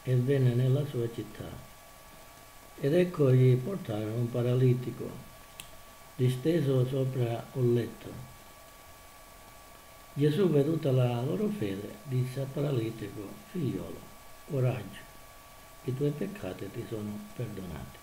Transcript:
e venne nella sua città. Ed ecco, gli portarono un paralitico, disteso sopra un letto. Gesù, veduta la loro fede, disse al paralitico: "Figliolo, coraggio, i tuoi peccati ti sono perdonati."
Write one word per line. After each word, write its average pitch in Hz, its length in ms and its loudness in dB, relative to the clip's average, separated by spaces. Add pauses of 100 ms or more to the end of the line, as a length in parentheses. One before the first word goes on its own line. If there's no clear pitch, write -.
e 127 120 2
venne 127 380 4
nella 131 320 2
sua 117 280 -2
città. 98 580 -10 (1080)
Ed 143 140 2
ecco, 175 380 4
gli 127 240 8
portarono 113 600 -4
un 120 140 0
paralitico, 123 800 2 (1040)
disteso 131 720 2
sopra 127 680 0
un 123 200 4
letto. 104 580 -4 (1800)
Gesù, 151 360 4
veduta 147 420 4
la 123 300 4
loro 180 260 0
fede, 101 560 -4
disse 127 380 -2
al 135 60 -4
paralitico: 113 760 -4 (300)
"Figliolo, 101 480 -4 (500)
coraggio, 113 600 -4 (760)
i 127 100 -4
tuoi 143 160 0
peccati 98 600 -8
ti 117 160 -10
sono 104 300 -6 (160)
perdonati." 92 680 -10